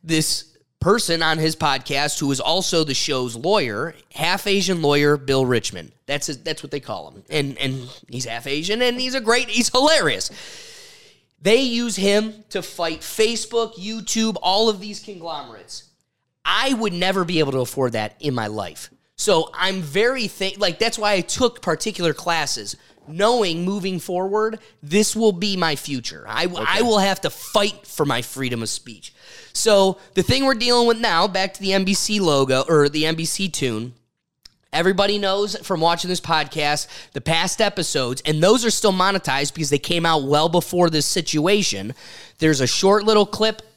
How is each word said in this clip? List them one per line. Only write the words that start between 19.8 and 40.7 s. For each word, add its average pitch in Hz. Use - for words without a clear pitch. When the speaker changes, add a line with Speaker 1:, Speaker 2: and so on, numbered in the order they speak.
Speaker 1:
very, 214
th-, 190
like, 185
that's 220
why 208
I 185
took -
particular 175
classes, 143
knowing 180
moving 185
forward, 202
this 190
will 220
be 190
my 165
future. 127
I, 117
w- 175
I 185
Speaker 2:
Okay. -
Speaker 1:
will 226
have 196
to 156
fight -
for -
my 123
freedom 123
of 107
speech. -
So 196
the 190
thing 269
we're 269
dealing 240
with 233
now, 190
back 190
to -
the 190
N 190
B 190
C 208
logo, 139
or 147
the 151
N 160
B 160
C 196
tune, 120
everybody 196
knows 202
from 185
watching 170
this 180
podcast, 151
the 139
past 165
episodes, 156
and 156
those 226
are 233
still 208
monetized 185
because 151
they 143
came 170
out 160
well 147
before 175